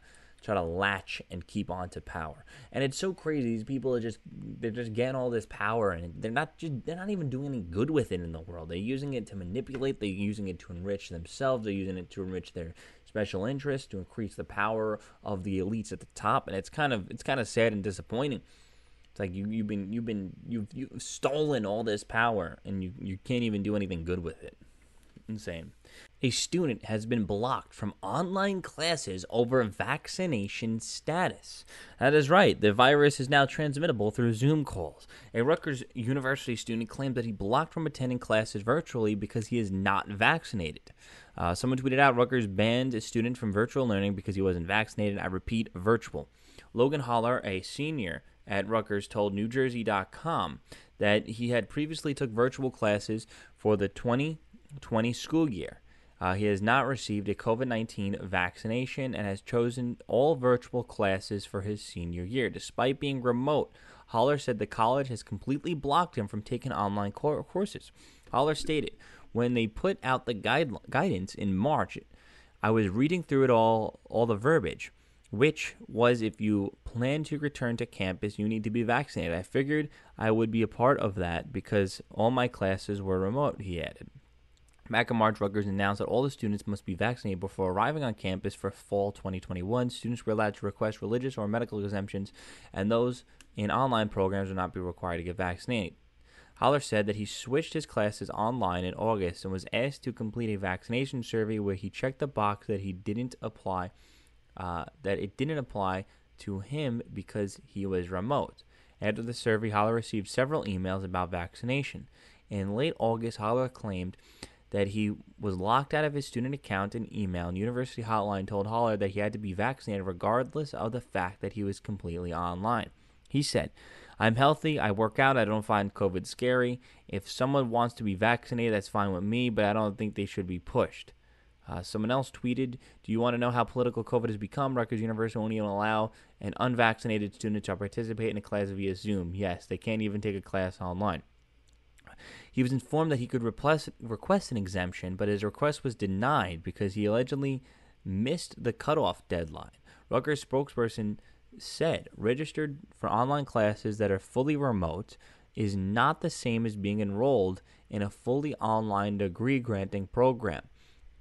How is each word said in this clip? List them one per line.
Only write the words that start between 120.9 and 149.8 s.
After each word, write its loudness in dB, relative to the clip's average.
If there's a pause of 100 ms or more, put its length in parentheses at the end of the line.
the -4
fact -4
that -4
he -4
was -4
completely -6
online. -2 (380)
He 0
said, 0 (460)
"I'm 4
healthy, 4
I 2
work 2
out, 6
I 6
don't 2
find 2
covid 0
scary. 2 (300)
If -6
someone 2
wants 2
to -8
be 2
vaccinated, 2
that's 0
fine 2
with -2
me, 2
but 2
I 4
don't 0
think -4
they -2
should -6
be -4
pushed." -2 (560)
Uh, -8
someone -2
else 0
tweeted, -2 (260)
"Do -4
you 2
want 4
to 0
know 2
how 2
political 0
covid 2
has -2
become? -2
Rutgers 0
University -2
won't -2
even 0
allow 0 (260)
an -4
unvaccinated 2
student -2
to -2
participate -4
in -4
a -6
class -2
via -2
Zoom." -2
Yes, -2
they -4
can't -2
even -2
take -2
a -6
class -4
online. -2 (1300)
He 0
was 2
informed 0
that 2
he -4
could -2
request, 0 (120)
request 0
an -2
exemption, -4
but 0
his 0
request -2
was -2
denied 0
because -4
he 0
allegedly 0 (400)
missed -2
the 0
cutoff 0
deadline. -6 (380)